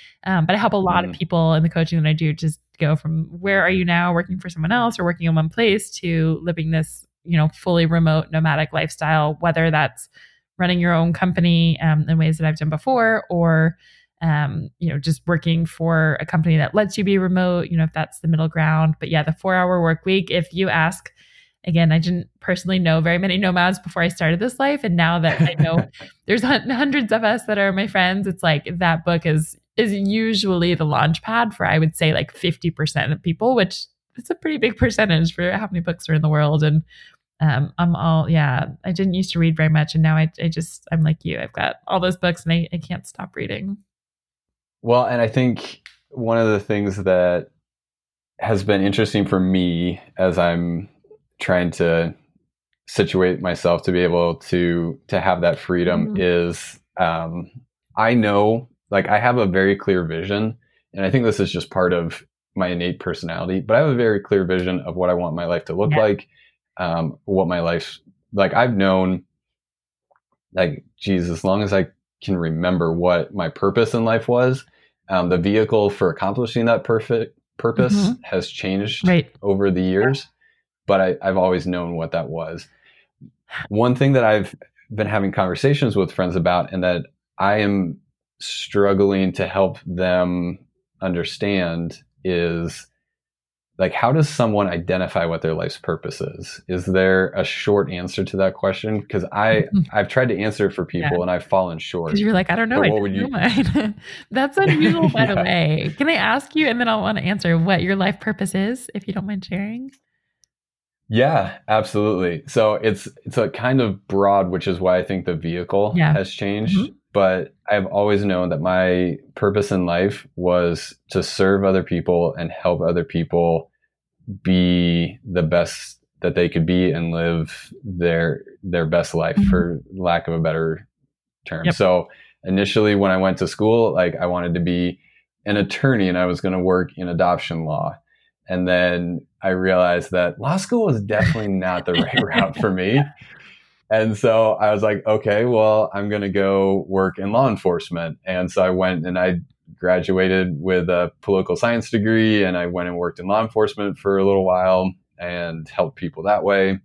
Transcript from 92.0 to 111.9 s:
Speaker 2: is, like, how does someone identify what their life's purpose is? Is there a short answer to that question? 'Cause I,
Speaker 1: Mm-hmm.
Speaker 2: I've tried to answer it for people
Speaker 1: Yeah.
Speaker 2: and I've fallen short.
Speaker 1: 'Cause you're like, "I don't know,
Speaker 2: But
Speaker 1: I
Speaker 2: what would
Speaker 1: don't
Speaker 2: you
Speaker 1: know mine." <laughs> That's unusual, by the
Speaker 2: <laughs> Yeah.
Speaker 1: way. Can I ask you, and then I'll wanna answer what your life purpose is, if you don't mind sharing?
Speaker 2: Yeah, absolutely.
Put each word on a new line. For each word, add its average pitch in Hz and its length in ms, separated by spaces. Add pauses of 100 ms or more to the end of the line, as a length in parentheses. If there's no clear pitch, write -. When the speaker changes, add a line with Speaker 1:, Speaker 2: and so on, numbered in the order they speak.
Speaker 2:
is, 85 640 (920)
like, 92 140
how 120 180
does 147 180
someone 104 400
identify 87 580
what 82 160
their 80 120
life's 82 240
purpose - 440
is? - 440
Is 92 200
there 95 500
a 92 80
short - 480
answer 92 320
to 95 140
that 95 160
question? 104 520
'Cause 92 260
I, 107 400
Speaker 1:
Mm-hmm. 196 80 (120)
Speaker 2:
I've 104 160
tried 127 220
to 92 80
answer 104 280
it 87 60
for 90 140
people 87 320
Speaker 1:
Yeah. 87 40
Speaker 2:
and 90 80
I've 90 140
fallen 90 340
short. 82 320
Speaker 1:
'Cause 202 100
you're 214 120
like, 185 180
"I 175 60
don't 226 140
know, 262 100
Speaker 2:
But 254 60
Speaker 1:
I - 40
Speaker 2:
what 214 120
would 196 120
Speaker 1:
don't - 20
Speaker 2:
you - 120
Speaker 1:
know 247 100
mine." 214 560 (200)
<laughs> - 160
That's 277 260
unusual, 320 540
by 220 160
the 202 80
Speaker 2:
<laughs> - 20
Yeah. - 60
Speaker 1:
way. 156 560
Can 285 100
I 330 60
ask 277 420
you, 302 120
and 240 120
then 240 80
I'll 220 140
wanna 208 180
answer 180 380
what 175 240
your 190 140
life 196 220
purpose 196 360
is, 214 400
if 202 120
you 196 60
don't 208 140
mind 196 180
sharing? 220 460 (1200)
Speaker 2:
Yeah, 113 500 (100)
absolutely. 104 800